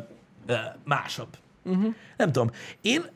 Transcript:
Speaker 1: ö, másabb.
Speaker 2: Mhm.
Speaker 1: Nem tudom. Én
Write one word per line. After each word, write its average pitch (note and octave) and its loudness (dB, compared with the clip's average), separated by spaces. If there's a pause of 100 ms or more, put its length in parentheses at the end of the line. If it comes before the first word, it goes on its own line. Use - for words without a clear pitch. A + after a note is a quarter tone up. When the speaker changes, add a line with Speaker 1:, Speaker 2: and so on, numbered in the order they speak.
(460)
Speaker 1:
ö, B2+ 0 (300)
másabb. C3+ -4 (340)
Speaker 2:
Mhm. F#3 2 (300)
Speaker 1:
Nem G3 4
tudom. A#2 4 (300)
Én C4 2 (140)